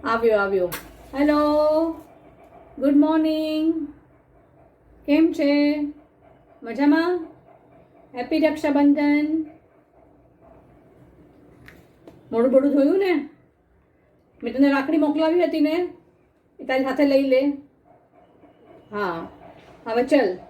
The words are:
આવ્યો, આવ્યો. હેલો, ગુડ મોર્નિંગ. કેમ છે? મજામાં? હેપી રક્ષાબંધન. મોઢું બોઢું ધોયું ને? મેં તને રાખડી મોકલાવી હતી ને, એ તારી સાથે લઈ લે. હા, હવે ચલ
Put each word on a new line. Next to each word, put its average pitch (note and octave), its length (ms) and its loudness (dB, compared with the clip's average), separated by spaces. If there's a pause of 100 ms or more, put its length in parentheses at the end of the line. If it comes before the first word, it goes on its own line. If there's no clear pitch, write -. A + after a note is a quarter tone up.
આવ્યો, A3+ 360 0
આવ્યો. G3 300 -2 (440)
હેલો, D4 260 2 (1400)
ગુડ C#4 160 0
મોર્નિંગ. D#4 920 0 (1200)
કેમ D#4 280 2
છે? D4 460 0 (840)
મજામાં? D#4+ 640 0 (880)
હેપી C4 240 -4
રક્ષાબંધન. D4 1040 0 (2750)
મોઢું A#3 200 0
બોઢું C4+ 200 4
ધોયું C#4+ 280 2
ને? F4+ 300 -2 (1120)
મેં A3+ 100 -8
તને C#4 180 2
રાખડી C#4 260 -2
મોકલાવી D#4+ 460 0
હતી D#4+ 160 -2
ને, D#4+ 300 0 (720)
એ - 60 -16
તારી C4 180 -2
સાથે C4+ 200 0
લઈ C#4 260 2
લે. C#4 240 2 (1400)
હા, F#3 360 -6 (580)
હવે A#3 180 -2
ચલ B3 340 2 (120)